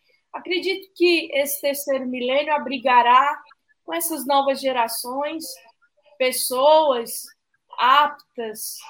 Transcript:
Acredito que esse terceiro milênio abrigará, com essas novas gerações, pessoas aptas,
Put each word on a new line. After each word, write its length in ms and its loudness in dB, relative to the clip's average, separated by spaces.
Acredito 600 -6
que 360 2
esse 300 -2
terceiro 460 -4
milênio 440 -2
abrigará, 880 2
com 100 -10
essas 320 -6
novas 340 2
gerações, 840 -4
pessoas 1040 2
aptas, 1000 0